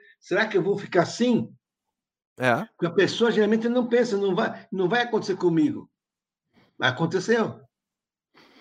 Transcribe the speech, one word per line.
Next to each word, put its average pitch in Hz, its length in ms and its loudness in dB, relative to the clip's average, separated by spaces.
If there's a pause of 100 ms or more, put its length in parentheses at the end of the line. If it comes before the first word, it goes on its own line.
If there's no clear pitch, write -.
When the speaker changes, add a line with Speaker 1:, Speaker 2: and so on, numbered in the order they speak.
(180)
Speaker 1:
"Será 208 300 -2
que 196 100 -2
eu 170 60 2
vou 190 140 0
ficar 185 240 0
assim?" 226 520 0 (840)
Speaker 2:
É. 127 280 0
Speaker 1:
Porque - 180 -6
a 165 60 -4
pessoa 202 420 2
geralmente 214 340 2
não 240 180 0
pensa, 233 300 0
"Não 196 180 0
vai, - 380 -4
não 185 160 0
vai 233 140 0
acontecer 214 340 -2
comigo." 160 560 0 (880)
Mas 123 160 0
aconteceu. 180 640 -2 (1000)